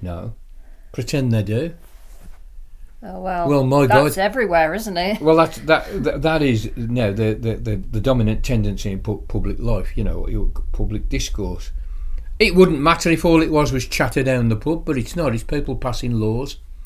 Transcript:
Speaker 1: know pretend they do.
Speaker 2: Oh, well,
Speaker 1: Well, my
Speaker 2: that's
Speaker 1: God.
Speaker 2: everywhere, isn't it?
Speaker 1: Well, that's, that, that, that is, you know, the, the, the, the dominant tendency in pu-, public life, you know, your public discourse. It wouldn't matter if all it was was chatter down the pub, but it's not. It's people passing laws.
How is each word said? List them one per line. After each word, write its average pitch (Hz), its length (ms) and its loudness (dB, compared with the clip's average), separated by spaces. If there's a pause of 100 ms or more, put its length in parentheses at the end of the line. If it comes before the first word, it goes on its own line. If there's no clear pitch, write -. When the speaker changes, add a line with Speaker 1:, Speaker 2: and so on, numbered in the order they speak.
Speaker 1:
know 90 320 -8 (560)
pretend 127 400 -2
they 110 140 2
do. 120 280 -2 (1300)
Speaker 2:
Oh, 185 200 -12
well, 180 280 -2
Speaker 1:
Well, 143 160 4
my 139 220 4
Speaker 2:
that's 143 300 4
Speaker 1:
God. 190 60 -2
Speaker 2:
everywhere, 180 520 2
isn't 208 220 -6
it? 190 240 -2
Speaker 1:
Well, 156 160 4
that's, 160 220 2
that, 147 440 0
that, 135 200 -2
that 160 200 2
is, 117 220 2 (100)
you 117 140 -6
know, 117 240 0
the, 110 220 0
the, 113 200 -2
the, 107 220 -4
the 101 240 -4
dominant 110 440 2
tendency 104 460 0
in 95 140 -4
pu-, 107 240 -4
public 101 320 -2
life, - 360 0
you 120 60 0
know, 85 240 0
your 107 240 2 (220)
public 104 360 -2
discourse. 95 640 -4 (680)
It 190 160 6
wouldn't 165 240 8
matter 165 280 4
if 165 160 2
all 165 160 6
it 160 120 0
was 147 180 4
was 127 160 -2
chatter 135 380 0
down 127 240 2
the 110 80 2
pub, 165 280 -2
but 151 140 -2
it's 110 160 -6
not. 156 180 -2
It's 113 120 -4
people 143 320 -2
passing 120 420 -2
laws. 110 380 -2 (300)